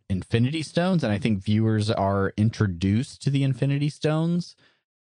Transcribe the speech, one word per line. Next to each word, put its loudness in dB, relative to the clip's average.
Infinity -2
Stones, 0
and 0
I 0
think -2
viewers 2
are 0
introduced 0
to 0
the 0
Infinity 0
Stones -2